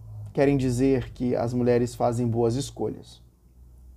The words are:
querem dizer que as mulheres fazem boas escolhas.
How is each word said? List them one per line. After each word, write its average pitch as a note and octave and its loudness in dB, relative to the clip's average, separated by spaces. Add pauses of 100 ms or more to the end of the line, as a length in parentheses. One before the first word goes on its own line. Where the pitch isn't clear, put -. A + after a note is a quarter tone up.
(340)
querem C#3+ 4
dizer B2+ 2
que B2 -2
as A#2 -2
mulheres A#2+ 2
fazem A#2+ 0
boas A#2 2
escolhas. - -8 (760)